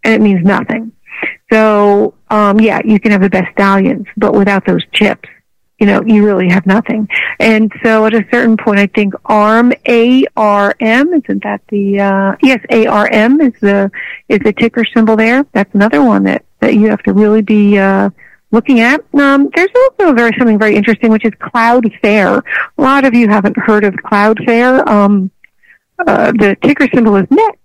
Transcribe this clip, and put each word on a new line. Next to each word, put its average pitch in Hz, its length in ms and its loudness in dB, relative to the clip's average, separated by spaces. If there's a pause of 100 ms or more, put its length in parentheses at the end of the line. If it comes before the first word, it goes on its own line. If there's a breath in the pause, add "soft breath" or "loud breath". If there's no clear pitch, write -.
and 226 80 0
it 220 80 0
means 196 240 0
nothing. 226 480 -2 (580 loud breath)
So, 208 640 0 (140)
um, 208 320 0
yeah, 220 240 0
you 214 160 0
can 220 100 -2
have 202 120 0
the 196 80 0
best 185 220 -4
stallions, 196 540 -2 (120)
but 208 160 0
without 196 320 0
those - 260 -2
chips, - 360 -2 (500)
you 208 80 2
know, 202 160 0
you 214 240 2
really 185 220 0
have 180 180 0
nothing. 214 420 -2 (300 loud breath)
And 220 340 0 (100)
so 220 220 2
at 220 100 0
a 220 160 -2
certain 233 280 0
point, 202 200 -2
I 202 80 2
think 202 280 -2 (120)
arm, 220 460 2 (160)
A 247 380 2 (100)
R 202 440 0
M, 254 340 0
isn't 208 280 -4
that 208 260 -8
the, 202 320 -2
uh, 196 420 -2
yes, 262 260 2
A 226 180 0
R 208 220 0
M 240 320 2
is 262 200 0
the, 202 300 0 (380 loud breath)
is 220 120 0
the 208 120 0
ticker 226 320 -2 (100)
symbol 226 220 2
there. 233 360 0
That's - 220 -4
another 220 280 2
one 202 220 2
that, - 200 -2 (160)
that - 140 0
you 214 160 2
have 208 140 -4
to 196 100 -2
really 214 280 2
be, 208 360 2
uh, 196 320 0 (420 soft breath)
looking 240 260 2
at. 240 340 0
Um, 277 440 2
there's 359 200 0
also 494 380 2
very, 233 240 2
something 226 180 2
very 214 200 0
interesting, 220 340 0
which 220 140 0
is 220 80 -2
Cloudflare. 226 1120 -2 (360 loud breath)
A - 20 -4
lot 269 240 0
of 262 80 2
you 233 160 2
haven't 202 300 0
heard 208 260 0
of 202 100 -2
Cloudflare. 226 920 0
Um, 202 460 0 (680 soft breath)
uh, - 320 0
the 202 320 0
ticker 277 320 0
symbol 214 220 2
is 190 120 0
net 403 360 0